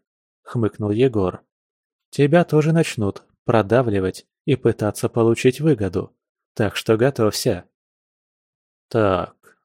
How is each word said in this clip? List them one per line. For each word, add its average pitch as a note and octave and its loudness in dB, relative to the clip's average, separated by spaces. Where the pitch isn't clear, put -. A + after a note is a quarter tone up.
хмыкнул G#2+ -4
Егор. G#2+ 0
"Тебя D3 2
тоже D3+ 2
начнут C3+ -2
продавливать G#2+ 0
и C3 0
пытаться A2 -2
получить A#2 2
выгоду. G#2 -2
Так G#2 -2
что A2 0
готовься". A2 -2
"Так, G2 -2